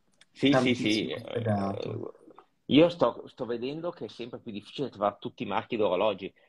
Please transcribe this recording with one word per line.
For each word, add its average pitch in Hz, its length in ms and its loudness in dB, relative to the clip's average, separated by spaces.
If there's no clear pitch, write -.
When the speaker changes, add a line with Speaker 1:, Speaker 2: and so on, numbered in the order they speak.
Speaker 1:
Sì, 139 240 2
sì, 127 200 4
Speaker 2:
tantissimo - 0 -
Speaker 1:
sì, 107 420 0
Speaker 2:
spiegato. 101 640 -2
Speaker 1:
eh, - 300 -8
io 156 240 8
sto, 156 360 0
sto - 200 -12
vedendo 131 440 -6
che 170 160 -10
è 104 40 -12
sempre 120 300 -12
più 117 120 -12
difficile 107 380 -8
trovare 101 300 0
tutti - 220 -10
i 110 60 -4
marchi 107 280 -2
d'orologi. 98 560 2